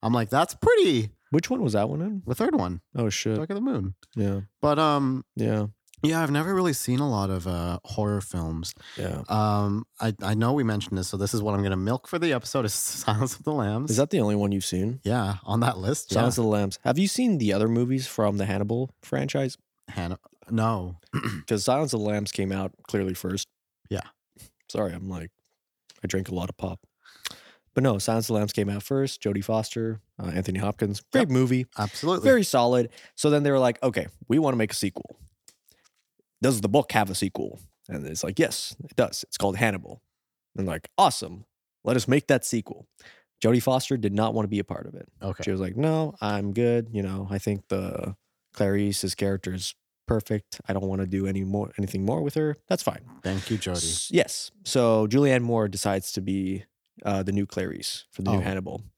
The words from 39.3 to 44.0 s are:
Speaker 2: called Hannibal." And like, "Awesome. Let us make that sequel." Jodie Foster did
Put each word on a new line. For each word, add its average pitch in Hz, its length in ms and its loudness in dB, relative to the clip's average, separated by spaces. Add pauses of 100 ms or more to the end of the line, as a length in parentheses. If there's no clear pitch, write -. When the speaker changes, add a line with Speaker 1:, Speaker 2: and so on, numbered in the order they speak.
Speaker 2:
called 98 180 0
Hannibal." 104 460 -2 (540)
And 98 100 -2
like, 82 320 -6
"Awesome. 104 460 2 (400)
Let 120 120 2
us 120 120 0
make 139 200 4
that 131 160 4
sequel." - 420 -4 (560)
Jodie 120 200 6
Foster 135 340 2
did 107 160 0